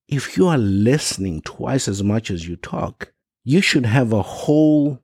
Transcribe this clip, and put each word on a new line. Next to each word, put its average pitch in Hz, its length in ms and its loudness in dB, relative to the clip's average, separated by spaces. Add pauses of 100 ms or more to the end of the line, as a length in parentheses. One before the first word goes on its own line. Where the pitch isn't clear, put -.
if - 280 -6
you 185 100 4
are 160 120 2
listening 98 840 0
twice - 480 -4
as 101 140 -4
much 107 280 0
as 85 160 -6
you 85 100 -10
talk, - 560 -10 (320)
you 151 180 2
should 127 240 2
have 113 260 2
a 104 100 2
whole 147 800 2